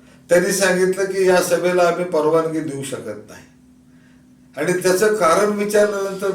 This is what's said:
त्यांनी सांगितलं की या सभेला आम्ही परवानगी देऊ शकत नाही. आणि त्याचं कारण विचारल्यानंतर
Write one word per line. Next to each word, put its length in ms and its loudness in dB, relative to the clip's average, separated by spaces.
त्यांनी 220 4
सांगितलं 520 0
की 240 -2
या 140 4
सभेला 400 0
आम्ही 220 0
परवानगी 560 0
देऊ 240 -8
शकत 460 -12
नाही. 140 -20
आणि 160 -2
त्याचं 420 2
कारण 380 2
विचारल्यानंतर 840 -2